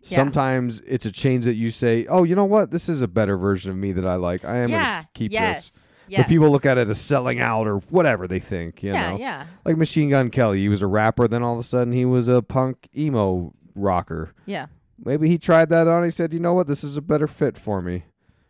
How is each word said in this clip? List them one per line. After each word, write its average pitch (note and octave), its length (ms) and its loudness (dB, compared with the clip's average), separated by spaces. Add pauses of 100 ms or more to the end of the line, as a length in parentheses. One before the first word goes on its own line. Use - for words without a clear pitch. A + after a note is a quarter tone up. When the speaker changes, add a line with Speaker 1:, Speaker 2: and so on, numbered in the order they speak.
Speaker 1:
Yeah. - 140 -8
Speaker 2:
Sometimes C3 640 0
it's - 260 -6
a G2+ 60 -6
change B2+ 340 0
that A#2+ 80 2
you A2+ 160 -2
say, A#2 380 0
"Oh, F3+ 160 4
you E3 100 2
know G3+ 100 2
what? G3 260 2
This E3+ 200 -4
is D3 100 -2
a A#2 80 0
better G2 300 0
version F#2+ 320 -2
of F#2+ 80 -6
me G2 140 -2
that F#2 140 -2
I F2+ 100 0
like. F2+ 280 -4
I A#2+ 140 -4
am A#2+ 120 0
gonna E4 120 0
Speaker 1:
Yeah. G#3+ 160 -2
Speaker 2:
s-, D#3 160 -14
keep F#3+ 180 -6
Speaker 1:
Yes. G#3+ 380 -2
Speaker 2:
this." - 100 -20 (380)
But E3 100 4
people D#3+ 180 6
Speaker 1:
Yes. D3 60 6
Speaker 2:
look C#3 140 2
at B2+ 100 4
it A2+ 140 2
as G#2+ 100 -4
selling B2+ 400 -2
out A2 260 -2
or G2+ 120 -2 (100)
whatever C3 400 2
they F#2 100 -2
think, F2 440 -8
you G2 100 -4
Speaker 1:
Yeah, E3+ 200 -2
Speaker 2:
know? G2 60 -4
Speaker 1:
yeah. F3 280 -10 (180)
Speaker 2:
Like D#3+ 140 0
Machine D3+ 320 0
Gun C3+ 180 2
Kelly. G#2+ 300 0
He G2+ 100 2
was G2+ 140 2
a G2+ 40 2
rapper, G#2+ 400 2
then A#2 160 -2
all A#2+ 120 -2
of A#2 40 -6
a A#2+ 40 -8
sudden B2 320 -2
he B2 100 0
was B2+ 240 2
a B2 140 4
punk C3 520 -4
emo G#2 600 -2 (200)
rocker. F2+ 600 -4 (100)
Speaker 1:
Yeah. D#3+ 220 -8 (360)
Speaker 2:
Maybe D3+ 260 0
he F3 100 2
tried E3 320 4
that E3 180 4
on. E3+ 160 2
He E3+ 60 -2
said, E3 240 -4
"You E3 60 -4
know E3+ 120 0
what? F3+ 140 2
This C#3+ 180 -4
is C#3+ 140 -10
a C#3+ 40 -6
better D3+ 240 0
fit C#3+ 300 -2
for G2+ 240 -6
me." F2 240 -6 (460)